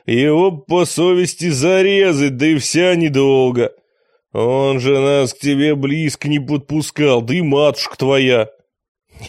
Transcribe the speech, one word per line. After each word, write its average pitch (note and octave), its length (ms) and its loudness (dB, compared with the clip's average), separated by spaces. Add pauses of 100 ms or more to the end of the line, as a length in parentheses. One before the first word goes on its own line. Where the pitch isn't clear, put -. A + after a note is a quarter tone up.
Его D3+ 460 2
б D3+ 160 -10
по F3 180 0
совести F3 640 -2
зарезать, F3 880 0
да C#3+ 120 0
и D#3+ 100 2
вся F3+ 360 0
недолго. C3+ 800 2 (600)
Он C3 480 -2
же C3+ 180 2
нас C#3 340 0
к - 60 -18
тебе C#3+ 360 0
близко C#3+ 540 -4
не D3 120 0
подпускал, C#3+ 800 -2
да A#2+ 120 -4
и F3+ 60 -2
матушка D3 560 -2
твоя». C3 540 0 (800)